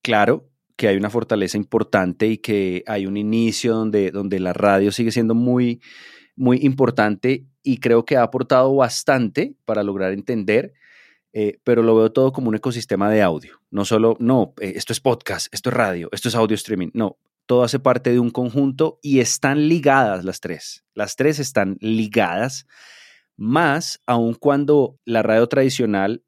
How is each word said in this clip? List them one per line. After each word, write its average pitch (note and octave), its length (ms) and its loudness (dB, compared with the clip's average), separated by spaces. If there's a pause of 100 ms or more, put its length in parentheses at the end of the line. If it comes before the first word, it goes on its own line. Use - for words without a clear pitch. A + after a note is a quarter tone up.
Claro A2+ 480 2 (260)
que A#2+ 120 0
hay G2 100 4
una G2+ 140 -2
fortaleza G#2+ 440 -2
importante G#2 720 0
y A2 120 -2
que F#2+ 480 -2
hay G#2 180 -4
un G2 100 -6
inicio A2+ 600 -2
donde, G#2+ 340 0
donde G2 300 -4
la F#2 120 -2
radio G2+ 400 2
sigue A2+ 200 -2
siendo A2+ 240 0
muy, B2 440 0 (560)
muy B2+ 280 2
importante C3 840 0 (160)
y C3 160 -2
creo A#2 260 2
que C3+ 140 0
ha A#2+ 60 4
aportado C3 520 2
bastante C3+ 880 0
para G#2+ 200 -2
lograr G2 280 -4
entender, G#2+ 600 -2 (580)
eh, G#3 320 -4
pero A#2 200 2
lo A2+ 120 6
veo A2 160 4
todo C3 220 2
como B2+ 160 -4
un G#2+ 60 0
ecosistema G#2+ 540 -2
de G#2+ 120 4
audio. F2+ 480 -2
No G2+ 160 -4
solo, A2+ 340 2
no, A#2+ 400 0
eh, F#2+ 160 -8
esto - 160 -10
es - 80 -6
podcast, - 540 -4
esto - 160 -6
es - 60 -4
radio, F#2 360 -4
esto - 160 -6
es A2 80 -2
audio A2 200 2
streaming. F#2 380 -6
No, A2 260 -6 (260)
todo B2 180 2
hace B2 160 -2
parte B2+ 320 0
de B2 80 4
un A#2+ 120 0
conjunto C3+ 680 -2
y C#3 180 2
están D3 500 0
ligadas C3+ 560 2
las F#2 160 -8
tres. - 420 -12 (100)
Las G#2 220 -8
tres D3 240 0
están G2+ 400 -2
ligadas, A2 880 -2 (680)
más C#3+ 680 -2
aun A#2 280 0
cuando C#3+ 720 2
la A2+ 160 0
radio A2 260 2
tradicional A#2 800 0